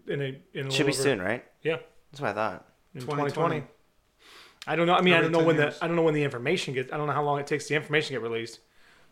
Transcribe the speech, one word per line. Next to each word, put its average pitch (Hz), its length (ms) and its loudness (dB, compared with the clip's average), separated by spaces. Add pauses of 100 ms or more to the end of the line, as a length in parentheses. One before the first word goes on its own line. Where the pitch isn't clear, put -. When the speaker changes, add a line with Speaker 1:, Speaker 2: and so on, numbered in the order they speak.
Speaker 1:
In 156 140 -4
a, 135 160 -8 (160)
in 139 120 -6
a 135 40 -6
Speaker 2:
Should 139 160 2
be 147 60 2
Speaker 1:
little 135 80 -2
over - 20 0
Speaker 2:
soon, 127 200 2
right? 110 220 -2 (180)
Speaker 1:
Yeah. 160 160 -2 (340)
Speaker 2:
That's 139 80 -16
what 120 100 -2
I - 40 0
thought. 104 300 -2 (300)
Speaker 1:
In 131 80 -12
Speaker 3:
Twenty 143 140 -4 (140)
twenty. - 20 -4
Speaker 1:
twenty 156 280 0
twenty. 135 60 -10 (1000)
I 156 100 -2
don't 170 100 2
know. 180 80 6
I 180 80 6
mean, 180 120 6
I 165 40 8
Speaker 3:
Every 160 80 4
Speaker 1:
don't 160 60 0
know 170 60 4
Speaker 3:
ten 165 80 4
Speaker 1:
when 160 100 6
the, 147 80 4
Speaker 3:
years. 147 180 -2
Speaker 1:
I 170 40 -2
don't 170 100 0
know 165 60 4
when 160 120 4
the 147 100 2
information 139 500 -2
gets, 131 180 -6
I 160 40 -6
don't 151 100 -2
know 143 60 0
how 147 100 0
long 143 180 0
it 139 60 -8
takes 151 200 -2
the 135 80 -2
information 151 340 0
to 139 60 -10
get 113 80 -4
released. 113 380 -6 (520)